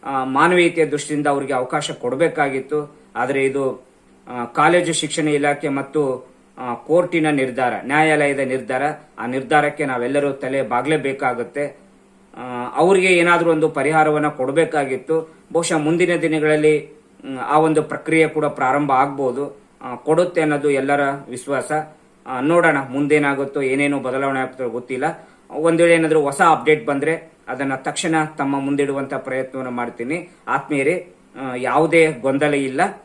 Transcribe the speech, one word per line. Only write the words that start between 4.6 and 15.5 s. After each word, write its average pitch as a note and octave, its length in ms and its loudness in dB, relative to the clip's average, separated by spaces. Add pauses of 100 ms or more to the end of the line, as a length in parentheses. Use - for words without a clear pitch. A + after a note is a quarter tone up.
ಶಿಕ್ಷಣ D3+ 340 -2
ಇಲಾಖೆ D3 420 0
ಮತ್ತು, C3+ 600 -4 (280)
ಆ, B2 160 -8
ಕೋರ್ಟಿನ E3 560 0
ನಿರ್ಧಾರ, B2+ 440 0 (100)
ನ್ಯಾಯಾಲಯದ D3 560 2
ನಿರ್ಧಾರ. B2+ 420 -2 (380)
ಆ A2 60 -8
ನಿರ್ಧಾರಕ್ಕೆ C#3+ 600 0
ನಾವೆಲ್ಲರೂ C3+ 460 -2
ತಲೆ C3+ 300 -4
ಬಾಗ್ಲೇಬೇಕಾಗತ್ತೆ. C3 1200 -2 (540)
ಆ, - 20 -18 (360)
ಅವ್ರಿಗೆ F#3 320 4
ಏನಾದ್ರೂ E3+ 440 6
ಒಂದು D#3 180 2
ಪರಿಹಾರವನ್ನ D3+ 580 2
ಕೊಡಬೇಕಾಗಿತ್ತು. C#3+ 1080 -2 (180)